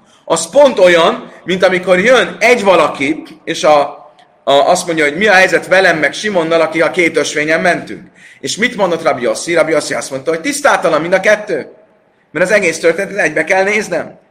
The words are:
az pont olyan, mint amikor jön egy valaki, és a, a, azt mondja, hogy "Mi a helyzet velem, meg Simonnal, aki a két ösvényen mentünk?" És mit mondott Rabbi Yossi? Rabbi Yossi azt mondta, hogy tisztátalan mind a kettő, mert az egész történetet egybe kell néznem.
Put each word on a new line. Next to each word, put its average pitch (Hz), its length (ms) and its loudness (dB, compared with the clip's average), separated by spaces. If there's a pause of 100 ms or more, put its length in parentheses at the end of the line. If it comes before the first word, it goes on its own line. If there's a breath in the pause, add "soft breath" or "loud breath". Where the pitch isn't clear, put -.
(260 soft breath)
az - 240 -4
pont 262 300 4
olyan, 180 520 2 (120)
mint 185 200 -2
amikor 180 360 2
jön 220 400 2
egy 233 240 2
valaki, 156 600 0 (200)
és - 200 -6
a, 151 160 4 (640 soft breath)
a, - 80 0
azt 170 340 2
mondja, 160 180 -2
hogy 147 140 0
"Mi 214 100 0
a 202 60 4
helyzet 185 340 2
velem, 180 300 2
meg 147 160 -2
Simonnal, 165 480 -2
aki 160 200 -2
a 156 100 2
két 170 260 0
ösvényen 156 440 -2
mentünk?" 117 460 -4 (320 loud breath)
És - 180 -8
mit 240 180 -4
mondott 180 280 -2
Rabbi 139 180 0
Yossi? 120 320 -4
Rabbi 156 180 0
Yossi 151 220 -2
azt 117 180 -8
mondta, 135 180 -6
hogy 160 120 -4
tisztátalan 185 600 0
mind 175 120 -2
a 185 60 2
kettő, 202 520 -2 (600)
mert 165 140 -2
az 180 60 -2
egész 196 280 0
történetet 185 380 -2
egybe 160 260 -2
kell 190 200 0
néznem. 190 560 -4 (120)